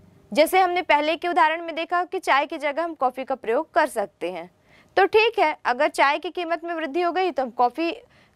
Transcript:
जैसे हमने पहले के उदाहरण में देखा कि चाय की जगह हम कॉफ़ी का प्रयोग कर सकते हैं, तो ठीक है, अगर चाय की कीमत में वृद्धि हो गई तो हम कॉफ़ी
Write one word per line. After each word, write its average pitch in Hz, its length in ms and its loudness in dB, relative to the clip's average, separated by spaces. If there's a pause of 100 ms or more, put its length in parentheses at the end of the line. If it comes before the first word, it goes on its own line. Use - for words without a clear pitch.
(320)
जैसे 311 280 4
हमने 359 220 2
पहले 302 340 0
के 349 120 -4
उदाहरण 339 340 2
में 330 120 -10
देखा 339 300 -2
कि 381 140 -8
चाय 294 280 2
की 320 120 -8
जगह 294 260 -4
हम 339 100 -6
कॉफ़ी 262 300 -4
का 269 100 -4
प्रयोग 254 380 -4
कर 302 160 2
सकते 202 440 -6
हैं, 175 180 -12 (460)
तो 370 100 6
ठीक 440 320 2
है, 311 260 2
अगर 247 260 2
चाय 294 280 2
की 339 120 -8
कीमत 330 340 -6
में 339 100 -6
वृद्धि 320 280 -4
हो 349 100 0
गई 370 180 0
तो 269 120 -4
हम 254 100 -4
कॉफ़ी 254 400 0 (440)